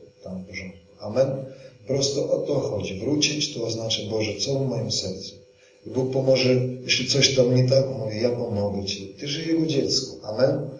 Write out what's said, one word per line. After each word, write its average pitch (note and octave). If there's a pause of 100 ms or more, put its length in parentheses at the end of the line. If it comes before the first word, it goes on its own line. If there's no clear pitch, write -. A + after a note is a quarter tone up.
(240)
tam F#2
w -
porządku. F#2 (200)
Amen? A2 (600)
Prosto -
o -
to C#3
chodzi. G2
Wrócić D3
to A#2
oznacza, A2
Boże, G#2
co C3+
w C3+
moim G#2+
sercu? - (520)
I -
Bóg B2+
pomoże, C3 (280)
jeśli B2+
coś -
tam B2+
nie B2+
tak, C3+ (140)
mówi, G#2+
ja B2
pomogę G2+
ci. F#2+
Ty C#3+
żyj D#3+
Jego E3
dziecko. -
Amen? - (100)